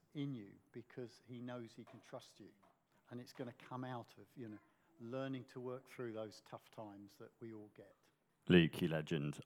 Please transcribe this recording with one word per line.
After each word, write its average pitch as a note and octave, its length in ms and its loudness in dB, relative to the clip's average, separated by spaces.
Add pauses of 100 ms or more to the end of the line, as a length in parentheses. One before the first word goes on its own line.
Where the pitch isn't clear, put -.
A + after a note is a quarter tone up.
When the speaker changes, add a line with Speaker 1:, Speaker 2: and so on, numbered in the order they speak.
(140)
Speaker 1:
in C#3+ 200 0
you, G2+ 140 -8 (260)
because A#2+ 520 -10
he B2 140 -8
knows B2 340 -6
he A#2 100 -12
can A2 240 -16
trust - 300 -12
you. G2+ 100 -16 (640)
And B2 100 -8
it's B2 120 -12
gonna A#2+ 220 -6 (160)
come B2+ 140 -2
out B2+ 240 -4 (100)
of, G2+ 80 -18 (100)
you A#2+ 120 -6
know, G#2 100 -8 (420)
learning C3 440 -2 (100)
to C3 60 -6
work B2+ 280 -6
through A#2+ 240 -4
those A2 380 -4
tough - 260 -12
times G2+ 420 -10
that A2 120 -12 (100)
we A2+ 140 -6
all G#2+ 220 -10
get. - 180 -18 (540)
Speaker 2:
Luke, E2+ 340 12
you E2+ 60 4
legend. D2+ 580 2